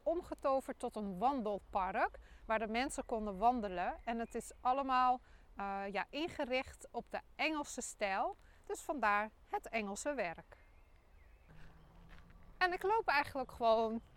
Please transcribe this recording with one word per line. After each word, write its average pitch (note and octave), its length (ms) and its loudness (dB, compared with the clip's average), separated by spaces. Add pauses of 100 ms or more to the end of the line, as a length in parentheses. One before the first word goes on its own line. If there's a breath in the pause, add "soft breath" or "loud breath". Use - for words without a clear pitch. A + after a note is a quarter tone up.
omgetoverd D4 760 -2
tot A#3+ 160 -6
een G3+ 220 -4
wandelpark G#3+ 1000 0 (260 soft breath)
waar A3 140 2
de A3 80 -2
mensen B3 380 -2
konden G#3+ 320 -2
wandelen. G#3 640 2
En A#3 160 -2
het A#3 160 -6
is - 160 -8 (100)
allemaal, B3+ 600 2 (340 soft breath)
eh, G3 260 -4 (100)
ja, F#3 180 -2
ingericht C4+ 840 -4
op A#3 180 -6
de G3 100 -6 (160)
Engelse D4 460 -2
stijl, A3 560 -2 (260 soft breath)
dus - 180 -6
vandaar G#3+ 480 2 (200)
het - 200 -4
Engelse G#3+ 440 -2
Werk. F3 440 -4 (2000 loud breath)
En F4+ 160 2
ik F#4 100 -4
loop G#4+ 240 2
eigenlijk C#4+ 440 2
gewoon A3+ 500 4 (160)